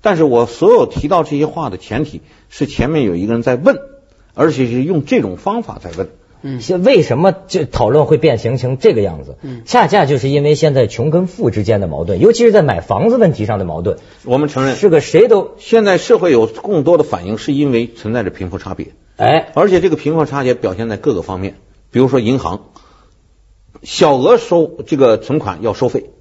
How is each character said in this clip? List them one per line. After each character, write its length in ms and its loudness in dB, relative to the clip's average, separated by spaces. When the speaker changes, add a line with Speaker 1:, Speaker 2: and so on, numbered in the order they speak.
Speaker 1:
但 140 2
是 60 2
我 240 2
所 240 0
有 160 6
提 220 -6
到 160 0
这 140 -4
些 80 0
话 240 -8
的 80 -12
前 260 -6
提 160 -14
是 180 -6
前 240 -4
面 140 0
有 120 -2
一 100 -4
个 60 -2
人 100 -2
在 140 0
问， 220 0
而 180 2
且 140 0
是 180 -2
用 200 -2
这 160 0
种 160 -6
方 260 -4
法 200 -14
在 140 -14
问。 140 -6
Speaker 2:
嗯。 180 -10
Speaker 3:
现-， 240 -4
为 180 6
什 160 -2
么 140 2
这 320 -6
讨 240 -2
论 160 4
会 140 2
变 180 2
形 220 -4
成 180 -4
这 160 2
个 80 0
样 240 -4
子？ 180 -18
Speaker 2:
嗯。 220 -14
Speaker 3:
恰 220 2
恰 180 2
就 140 0
是 100 -2
因 140 0
为 120 2
现 200 0
在 120 4
穷 240 -4
跟 160 0
富 240 -2
之 140 -4
间 160 0
的 80 -4
矛 160 -6
盾， 160 -2
尤 120 6
其 120 2
是 80 6
在 100 6
买 180 0
房 280 -2
子 80 2
问 160 4
题 140 -4
上 120 -2
的 60 -4
矛 160 -8
盾。 180 -4
Speaker 1:
我 120 0
们 140 0
承 160 -2
认。 100 -2
Speaker 3:
是 140 2
个 100 4
谁 280 4
都 300 2
Speaker 1:
现 260 2
在 120 2
社 220 2
会 120 0
有 160 4
更 380 -4
多 140 4
的 60 2
反 220 -6
应， 120 -6
是 160 -4
因 180 0
为 140 0
存 260 -10
在 100 -2
着 80 -4
贫 200 -10
富 80 -10
差 160 -10
别。 140 -10
Speaker 3:
哎。 380 2
Speaker 1:
而 160 2
且 100 4
这 80 2
个 80 2
贫 180 -4
富 120 0
差 160 -6
别 100 0
表 220 -4
现 160 -6
在 80 -6
各 160 -2
个 80 -4
方 180 -8
面， 140 -8
比 80 -2
如 80 4
说 140 0
银 180 0
行， 280 -6
小 340 2
额 200 4
收， 500 0
这 120 -2
个 180 6
存 220 -4
款 240 -6
要 100 -2
收 160 -2
费。 220 -6